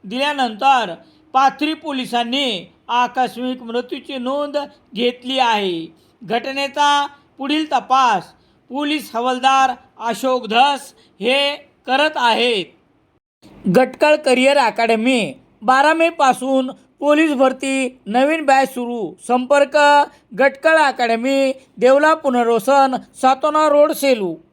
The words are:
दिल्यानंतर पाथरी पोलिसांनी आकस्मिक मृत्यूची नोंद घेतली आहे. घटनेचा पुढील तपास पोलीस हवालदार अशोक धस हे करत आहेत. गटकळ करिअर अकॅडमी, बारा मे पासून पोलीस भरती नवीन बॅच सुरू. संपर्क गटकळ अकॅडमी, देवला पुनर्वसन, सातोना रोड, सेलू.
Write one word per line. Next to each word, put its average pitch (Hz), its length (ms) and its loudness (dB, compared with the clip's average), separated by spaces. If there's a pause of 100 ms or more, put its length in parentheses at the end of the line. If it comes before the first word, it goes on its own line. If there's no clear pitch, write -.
दिल्यानंतर 247 880 0 (400)
पाथरी 277 400 0
पोलिसांनी 247 1000 -6 (140)
आकस्मिक 247 760 -4
मृत्यूची 247 540 -8
नोंद 285 400 -6 (380)
घेतली 247 440 -4
आहे. 196 540 -2 (300)
घटनेचा 277 840 -2 (300)
पुढील 302 340 -4
तपास 247 520 0 (460)
पोलीस 285 460 -6
हवालदार 254 560 0 (280)
अशोक 233 480 -4
धस 262 460 0 (260)
हे 277 360 -2 (300)
करत 285 300 0
आहेत. 233 500 0 (1080)
गटकळ 254 400 4
करिअर 269 420 2
अकॅडमी, 226 760 0 (280)
बारा 269 320 2
मे 330 160 2
पासून 262 600 -2 (280)
पोलीस 302 320 2
भरती 262 720 -2
नवीन 277 400 0
बॅच 269 280 2
सुरू. 240 400 -8 (140)
संपर्क 277 500 0 (600)
गटकळ 277 380 2
अकॅडमी, 269 760 0 (240)
देवला 277 360 4
पुनर्वसन, 254 840 2 (260)
सातोना 302 480 2
रोड, 294 220 4
सेलू. 226 440 0 (180)